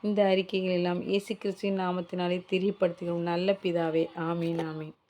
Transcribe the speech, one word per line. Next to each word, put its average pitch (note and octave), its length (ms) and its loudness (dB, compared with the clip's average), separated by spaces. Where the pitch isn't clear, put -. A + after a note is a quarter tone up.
இந்த G#3 240 4
அறிக்கைகள் F#3+ 480 2
எல்லாம் F3 340 2
இயேசு G3 300 -2
கிறிஸ்துவின் G3 420 -2
நாமத்தினாலே F3+ 580 -2
தெரியப்படுத்துகிறோம், F3+ 720 0
நல்ல F3+ 400 0
பிதாவே. E3 400 2
ஆமீன், E3 440 -2
ஆமீன். D#3 320 -10